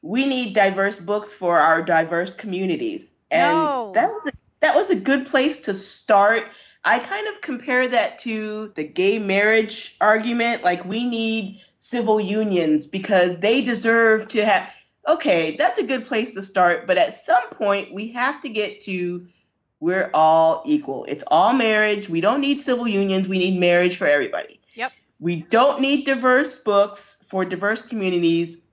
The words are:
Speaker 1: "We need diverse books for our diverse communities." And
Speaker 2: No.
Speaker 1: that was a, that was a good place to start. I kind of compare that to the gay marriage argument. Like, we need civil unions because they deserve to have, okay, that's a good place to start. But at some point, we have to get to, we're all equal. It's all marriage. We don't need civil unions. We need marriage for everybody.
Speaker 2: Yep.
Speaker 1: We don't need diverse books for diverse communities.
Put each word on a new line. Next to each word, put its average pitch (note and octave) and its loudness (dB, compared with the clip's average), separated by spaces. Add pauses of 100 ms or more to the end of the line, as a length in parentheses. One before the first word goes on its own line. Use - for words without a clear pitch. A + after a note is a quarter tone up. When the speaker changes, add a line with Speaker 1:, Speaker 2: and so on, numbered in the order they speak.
Speaker 1:
"We A#3 -2
need B3+ -4
diverse G3 0
books G#3 -6
for F3 0
our D#3+ 4
diverse E3+ -2
communities." F3+ -6 (140)
And - 2
Speaker 2:
No. C4+ -2
Speaker 1:
that C#4 2
was G#4+ -8
a, C#4 -6 (280)
that - 2
was F#4 2
a F4 2
good C4 0
place C#4+ 0
to G3+ -4
start. G#3 2 (420)
I A#3 2
kind G#4 -6
of G4+ -10
compare B3+ -2
that A#3 -2
to G#3+ -6
the D#3 -8
gay G3 0
marriage G#3+ 0
argument. A#3 2
Like, F3+ 0
we A3+ -4
need A3+ -4 (180)
civil G#3+ 0
unions F#3 0
because F3+ 0
they A3+ 2
deserve A3+ 2
to G#3 0
have, G3+ 0 (380)
okay, E3+ 0
that's F4 0
a D4+ -2
good B3 -4
place A3 -4
to F#3+ -8
start. F3 0
But F#3 2
at F3+ 2
some - 0
point, G3+ -2
we G#3+ -10
have C4 -4
to D4 -10
get G#3 -6
to, F3+ -6 (520)
we're F3+ -2
all D#3+ 4
equal. D3 -2
It's - -8
all F#3+ 4
marriage. G#3+ 0
We E3 -2
don't A#3+ 2
need C#4 -2
civil A#3+ -2
unions. G3 0
We F#3 -2
need F#3 0
marriage F3 2
for F3 -2
everybody. C#3+ -2 (160)
Speaker 2:
Yep. A#3+ -8 (260)
Speaker 1:
We E3 -4
don't B3+ 2
need C#4 0
diverse B3+ 2
books G3+ 0
for F#3+ -2
diverse G3+ -4
communities. E3+ -2